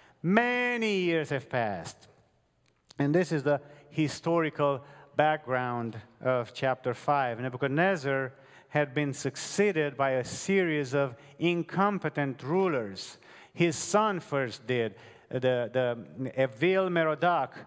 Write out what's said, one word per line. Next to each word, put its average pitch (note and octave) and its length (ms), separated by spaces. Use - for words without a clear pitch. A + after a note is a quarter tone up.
Many A#3 760
years E3 280
have C3+ 200
passed. G#2 580
And C#3+ 160
this F3 180
is D3 120
the C#3+ 180
historical D3+ 920
background B2 840
of B2+ 320
chapter B2+ 400
five. B2+ 460
Nebuchadnezzar C3+ 920
had C#3+ 240
been D3 200
succeeded D3+ 840
by C3+ 160
a C3 120
series D#3 720
of C#3 200
incompetent E3 1040
rulers. C3+ 760
His E3+ 220
son G#3 440
first C3 460
did. A2+ 300
The, B2 440
the B2 640
Evil D#3 520
Merodach D#3+ 680